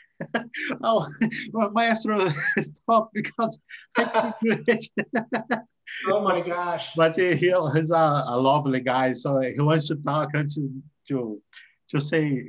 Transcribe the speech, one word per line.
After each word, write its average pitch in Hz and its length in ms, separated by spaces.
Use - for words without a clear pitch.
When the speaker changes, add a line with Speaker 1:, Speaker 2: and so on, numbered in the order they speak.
Speaker 1:
Oh, 208 220
Maestro, 226 460
<laughs> - 140
stop, - 560
because - 440
I 226 60
can't 226 380
do 220 140
it. 220 160
<laughs> 226 460
Speaker 2:
Oh 196 160
my 185 180
gosh. 175 540
Speaker 1:
But 160 220
he, 180 180
he, 175 180
he's 160 160
a, 156 380
a 120 100
lovely 135 420
guy, 131 340
so 139 260
he 127 200
wants 151 280
to 156 80
talk 147 380
and 147 180
to, 143 180
to, 117 340
to 151 120
say 156 220